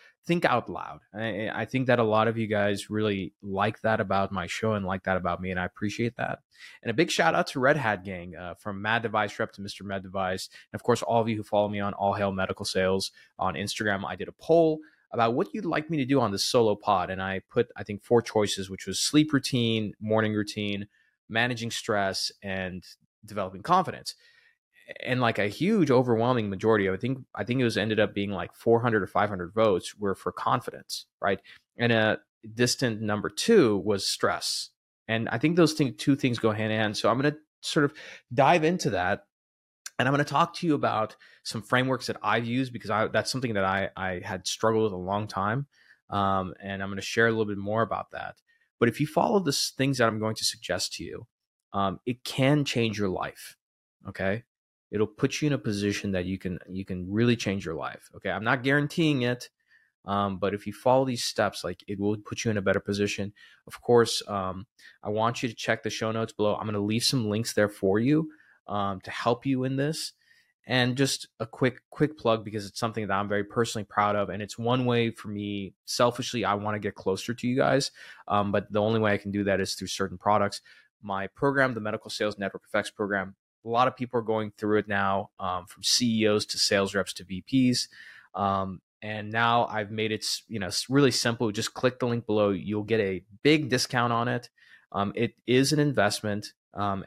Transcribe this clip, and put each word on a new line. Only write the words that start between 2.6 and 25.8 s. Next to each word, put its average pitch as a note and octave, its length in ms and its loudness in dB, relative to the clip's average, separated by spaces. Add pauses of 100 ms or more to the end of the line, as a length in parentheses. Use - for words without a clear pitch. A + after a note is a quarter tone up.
really G#2 420 0 (100)
like G2+ 400 -2
that A2 180 2
about G2 320 0
my F2+ 160 -4
show A2 240 -2
and G2+ 120 -2
like F#2+ 200 -4
that F#2+ 120 0
about F2 240 -2
me, F#2 120 -4
and F2+ 80 -2
I F2+ 40 -2
appreciate G#2+ 520 -4
that. - 240 -6 (420)
And A#2 80 -6
a A2 40 -2
big F3 180 2
shout E3 240 2
out F3 120 2
to C#3 120 -6
Red C3+ 160 6
Hat G#2+ 280 -2
Gang, F2+ 300 -10
uh, E2+ 200 -10
from G2 280 -10
Mad A2 200 0
Device G#2+ 360 -2
Rep A2 140 -2
to - 80 -16
Mister G2 240 -12
Med G2 180 -6
Device, F#2+ 460 -4 (240)
and A#2 80 -8
of - 20 -20
course, A#2+ 180 2
all A#2 200 2
of A2+ 80 0
you A2+ 80 -2
who G#2+ 80 -8
follow G#2 240 2
me G#2 100 -6
on G2+ 160 -2
All G2+ 200 0
Hail G2+ 180 0
Medical F#2+ 320 -4
Sales F#2+ 480 0 (260)
on F2+ 160 -2
Instagram. G2+ 500 -2
I E2 120 -8
did F2+ 100 -8
a - 60 -14
poll D#3+ 480 2 (320)
about A#2 220 2
what E3+ 200 -2
you'd G#3+ 100 -6
like D#3+ 260 -2
me E3 80 -2
to C3+ 60 0
do C3+ 160 2
on A2 120 2
this G2 100 -2
solo A2 320 4
pod, F2+ 340 0
and F#2 140 -6
I F#2+ 260 -4
put, - 280 0
I G#2 80 -10
think, G2+ 180 -8
four A#2+ 180 4
choices, G2+ 480 0
which F#2+ 160 -10
was F#2 140 -6
sleep D3+ 340 2
routine, A2+ 680 0
morning G#2+ 340 2
routine, G#2 540 -4 (400)
managing A#2 420 -2
stress, G2+ 600 -2 (100)
and F#2 420 -6 (400)
developing G2 380 -8
confidence. E3 540 0 (880)
And, B2+ 160 0
like, A#2 200 2
a G2+ 80 2
huge E3 420 2